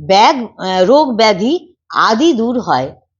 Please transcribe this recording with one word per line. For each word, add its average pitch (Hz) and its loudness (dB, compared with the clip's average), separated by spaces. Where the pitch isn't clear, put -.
ব্যাগ-, 214 0
আহ, 185 0
রোগ 262 2
ব্যাধি 220 -2
আদি 226 0
দূর 233 -2
হয়। 151 -4